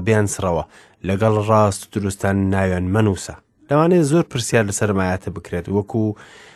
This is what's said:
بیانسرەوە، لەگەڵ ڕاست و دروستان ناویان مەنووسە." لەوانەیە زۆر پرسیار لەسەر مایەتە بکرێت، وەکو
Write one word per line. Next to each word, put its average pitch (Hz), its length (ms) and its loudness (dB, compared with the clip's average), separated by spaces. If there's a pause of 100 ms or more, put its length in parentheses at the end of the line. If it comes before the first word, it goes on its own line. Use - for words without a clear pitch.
بیانسرەوە، 95 580 0 (440)
لەگەڵ 107 260 2 (140)
ڕاست 107 340 4
و - 120 -20
دروستان 98 420 -2 (140)
ناویان 92 440 0
مەنووسە." 107 400 0 (360)
لەوانەیە 160 400 4
زۆر 165 200 2
پرسیار 117 400 0
لەسەر 104 280 -2
مایەتە 92 360 -2
بکرێت، 87 340 -8
وەکو 101 340 -2 (540)